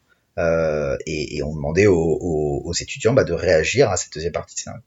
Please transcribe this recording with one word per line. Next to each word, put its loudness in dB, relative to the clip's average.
euh, 0
et, -6
et -4
on -6
demandait 2
aux, 6
aux, 0
aux -6
étudiants, -2
bah, 4
de -2
réagir 2
à 0
cette -6
deuxième -6
partie -8
de -6
scénario. -14